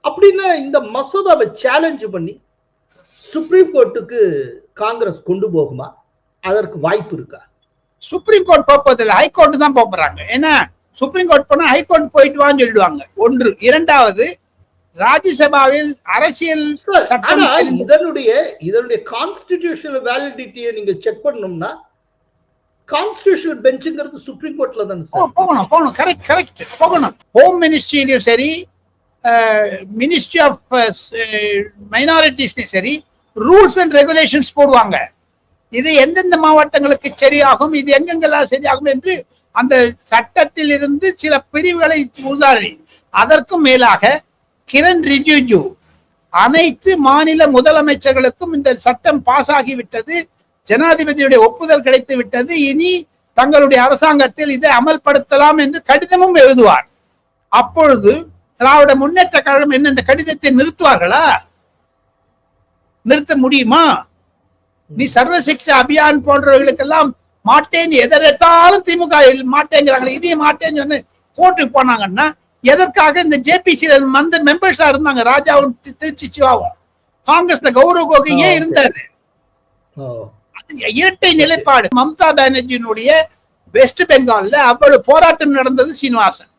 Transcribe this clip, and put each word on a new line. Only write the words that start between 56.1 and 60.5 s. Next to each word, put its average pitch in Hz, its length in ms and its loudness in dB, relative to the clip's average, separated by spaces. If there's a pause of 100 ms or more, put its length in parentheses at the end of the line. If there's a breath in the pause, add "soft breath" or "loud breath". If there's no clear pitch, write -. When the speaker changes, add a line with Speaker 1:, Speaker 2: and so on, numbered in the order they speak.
Speaker 2:
எழுதுவார். 247 520 6 (640)
அப்பொழுது 247 640 2 (460)
திராவிட 285 360 4
முன்னேற்ற 311 460 0
கழகம் 285 280 0
என்ன 285 200 0
இந்த 262 120 -2
கடிதத்தை 294 540 -2